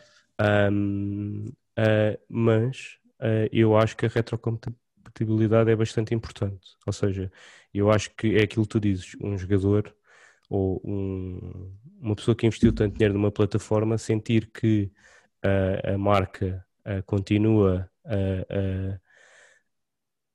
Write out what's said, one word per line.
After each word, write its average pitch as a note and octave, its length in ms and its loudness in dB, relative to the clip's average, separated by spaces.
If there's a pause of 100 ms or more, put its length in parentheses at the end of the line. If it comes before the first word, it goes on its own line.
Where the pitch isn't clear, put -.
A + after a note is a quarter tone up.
(380)
Ahm, G2+ 1080 0 (300)
ah, G#2+ 420 2 (100)
mas, A2+ 720 -2 (220)
ah, A2 320 0
eu A2 240 4
acho A2 200 2
que A#2+ 100 -2
a - 20 0
retrocompatibilidade A2+ 1600 -2
é A2 60 4
bastante A2+ 380 -2
importante. - 640 -8 (100)
Ou G2+ 60 -2
seja, F#2+ 380 -4 (440)
eu G2+ 160 4
acho G#2+ 260 2
que G#2+ 200 0
é A2 80 6
aquilo G#2+ 200 0
que G#2 60 -4
tu A2+ 100 0
dizes, G2 400 -2
um G2+ 160 -6
jogador G2 580 0 (540)
ou F#2+ 360 -2
um, F#2 880 -8 (280)
uma G#2+ 160 -4
pessoa - 180 0
que A2+ 120 0
investiu A2 260 4
tanto G#2+ 240 -2
dinheiro G#2 180 2
numa G2+ 180 0
plataforma G#2+ 680 0
sentir A2 540 -2
que, G#2 380 0 (520)
ah, F#2+ 520 0
a G2 40 -2
marca, G2 640 0 (200)
ah, G2 180 -6
continua G2+ 880 2 (140)
a, F#2+ 920 -4
a, F#2+ 60 -12 (1300)